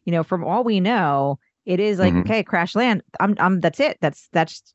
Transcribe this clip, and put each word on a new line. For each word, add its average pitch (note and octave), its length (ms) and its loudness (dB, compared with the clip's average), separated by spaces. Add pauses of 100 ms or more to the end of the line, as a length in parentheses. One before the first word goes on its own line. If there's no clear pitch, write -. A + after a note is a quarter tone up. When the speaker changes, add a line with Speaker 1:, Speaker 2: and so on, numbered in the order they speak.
Speaker 1:
you E3+ 80 -2
know, E3 100 0
from E3 220 -4
all G#3 180 -2
we A3 160 0
know, D3 600 0 (260)
it F3+ 160 0
is G#3 180 0
like, F#3 140 4
Speaker 2:
Mm-hmm. F3+ 80 2 (100)
Speaker 1:
okay, A3 100 0
crash F3 320 -2
land. A3+ 300 0 (160)
I'm, G3 180 2
I'm, F#3 220 2
that's E3 220 0
it. C#4 180 0
That's, - 320 -4
that's, E3 320 -2 (120)